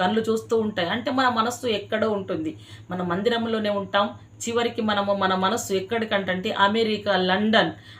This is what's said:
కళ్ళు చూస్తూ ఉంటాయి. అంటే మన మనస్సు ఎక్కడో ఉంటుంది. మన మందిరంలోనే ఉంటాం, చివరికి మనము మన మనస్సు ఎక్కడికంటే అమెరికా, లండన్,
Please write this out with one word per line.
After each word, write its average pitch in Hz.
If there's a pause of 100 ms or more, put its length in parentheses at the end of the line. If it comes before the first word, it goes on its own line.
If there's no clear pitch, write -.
కళ్ళు 214
చూస్తూ 220
ఉంటాయి. 214
అంటే 240
మన 262
మనస్సు 233
ఎక్కడో 220
ఉంటుంది. 185 (320)
మన 180
మందిరంలోనే 214
ఉంటాం, 202 (380)
చివరికి 233
మనము 202
మన 190
మనస్సు 196
ఎక్కడికంటే 196
అమెరికా, 208
లండన్, 185 (280)